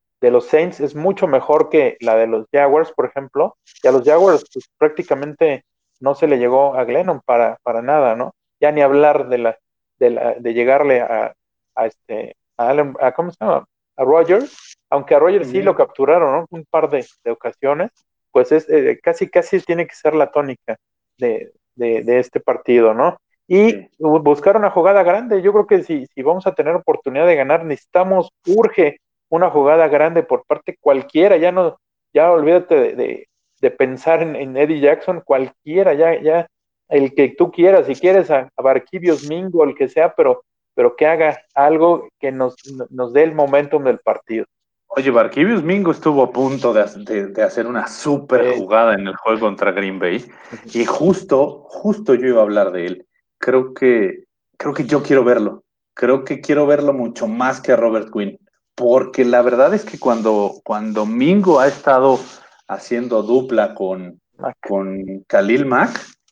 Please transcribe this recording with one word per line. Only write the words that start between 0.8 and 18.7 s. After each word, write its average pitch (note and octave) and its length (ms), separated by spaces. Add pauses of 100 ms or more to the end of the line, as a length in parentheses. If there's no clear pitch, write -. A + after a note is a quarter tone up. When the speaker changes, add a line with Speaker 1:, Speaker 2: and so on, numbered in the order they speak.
Speaker 1:
mucho F#3 320
mejor D3+ 420
que C#3+ 300
la A2+ 160
de A2+ 120
los A2+ 240
Jaguars, C#3+ 400
por B2 140
ejemplo, C#3 500 (280)
y C#3 40
a C3 40
los C3 120
Jaguars, D#3 500
pues, - 240
prácticamente D3+ 840 (360)
no C#3 160
se E3 120
le C#3+ 100
llegó C3 380
a B2+ 80
Glennon C#3+ 420
para, A#2 380
para A#2 180
nada, C3 340
¿no? B2 180 (260)
Ya D3 120
ni D3+ 100
hablar C#3+ 480
de B2 80
la, A#2 200 (420)
de B2 100
la, A#2+ 260
de A#2+ 180
llegarle C3 480
a, A2+ 320 (420)
a A2+ 100
este, A2+ 500 (220)
a A#2+ 120
Allen, C#3 300
a, B2+ 140
¿cómo E3+ 180
se - 80
llama? F3+ 260 (300)
A C3+ 80
Rodgers, E3 720 (140)
aunque C#3+ 260
a C#3+ 40
Rodgers F3 280
sí B2+ 100
Speaker 2:
Ujú. - 80
Speaker 1:
lo F#3+ 100
capturaron, D3+ 560
¿no? E3 200
Un E3 180
par D#3 200
de, C3+ 160 (180)
de A#2+ 80
ocasiones, C#3+ 600 (400)
pues B2+ 200
es, - 180
eh, C3 320